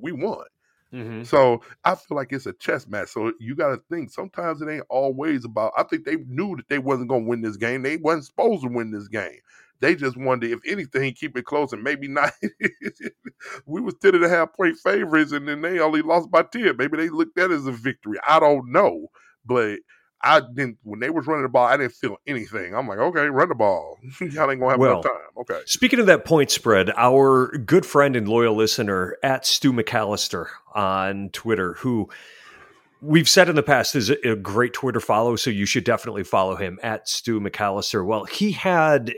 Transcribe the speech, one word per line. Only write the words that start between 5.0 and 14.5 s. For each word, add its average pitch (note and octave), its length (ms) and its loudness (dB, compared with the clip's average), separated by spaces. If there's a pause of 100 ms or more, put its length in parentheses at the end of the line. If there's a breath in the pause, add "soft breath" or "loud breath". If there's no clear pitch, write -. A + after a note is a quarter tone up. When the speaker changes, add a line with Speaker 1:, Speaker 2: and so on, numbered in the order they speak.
Speaker 1:
about. A2 320 -2
I - 60 0
think D#3+ 220 -4
they D3+ 100 -4 (120)
knew E3+ 280 -6
that B2 140 -14
they C#3+ 100 -2
wasn't C3 300 -2
gonna B2 160 0
win A#2 160 -4
this A2 160 -6
game. A#2+ 260 -4
They D3 140 -2
wasn't D#3 280 -2
supposed G#3 380 0
to B2+ 60 -2
win A#2 220 -4
this G#2 180 -10
game. G2 300 -8 (420 soft breath)
They D3+ 120 4
just C#3 220 -4
wanted B2+ 320 -2
to, A#2 60 -2
if A#2 120 -8
anything, C3+ 500 -4
keep D3+ 220 -10
it B2 60 -8
close D3 300 -2
and G#2+ 100 -10
maybe C#3 240 -6
not. C#3+ 320 0
<laughs> - 460 -6 (800 loud breath)
We D#3+ 160 -8
was G3 200 -8
ten G3 140 4
and F3 80 2
a E3+ 60 2
half E3+ 240 0